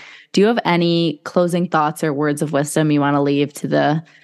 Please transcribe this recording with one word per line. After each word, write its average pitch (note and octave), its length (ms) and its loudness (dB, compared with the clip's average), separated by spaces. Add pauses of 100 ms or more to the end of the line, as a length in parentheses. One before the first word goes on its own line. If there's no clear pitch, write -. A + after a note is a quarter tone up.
(320)
Do - 80 2
you G3+ 60 6
have A#3 180 2
any E3+ 600 0
closing F3 440 0
thoughts D3+ 360 -2
or D#3 80 0
words D3 300 -2
of D3+ 100 -2
wisdom D3+ 380 0
you D3 100 2
want C#3+ 160 2
to C#3+ 40 0
leave C#3+ 340 0
to - 120 -8
the D3 380 0 (200)